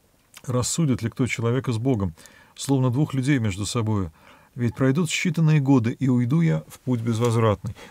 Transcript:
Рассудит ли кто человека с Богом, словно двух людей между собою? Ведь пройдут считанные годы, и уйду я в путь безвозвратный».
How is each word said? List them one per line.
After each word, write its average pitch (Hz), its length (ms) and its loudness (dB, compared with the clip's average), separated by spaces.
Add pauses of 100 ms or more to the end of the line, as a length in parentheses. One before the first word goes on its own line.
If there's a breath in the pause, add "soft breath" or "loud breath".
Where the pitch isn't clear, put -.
(480)
Рассудит 123 540 0
ли 117 80 -2
кто 123 180 -2
человека 120 460 -2
с 113 40 -2
Богом, 110 380 0 (400 loud breath)
словно 131 340 0
двух 139 240 0
людей 135 260 0
между 104 260 -2
собою? 107 480 -2 (420 soft breath)
Ведь 120 200 -4
пройдут 139 340 0
считанные 156 500 2
годы, 131 320 4
и - 160 -2
уйду 123 320 2
я 156 300 0
в - 100 -20
путь 123 220 -2
безвозвратный». 113 720 0 (160 loud breath)